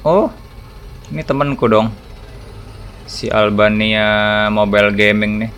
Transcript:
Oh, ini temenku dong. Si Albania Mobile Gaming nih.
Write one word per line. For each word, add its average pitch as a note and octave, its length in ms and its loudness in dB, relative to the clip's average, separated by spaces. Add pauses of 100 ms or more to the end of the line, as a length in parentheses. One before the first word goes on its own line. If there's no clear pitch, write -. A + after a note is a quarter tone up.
Oh, G3 320 2 (800)
ini D3+ 80 -8
temenku C#3 480 -2
dong. A2 240 2 (1120)
Si - 240 -10
Albania G#2+ 1200 2
Mobile G#2 480 2
Gaming G#2 360 2 (120)
nih. A2+ 140 -8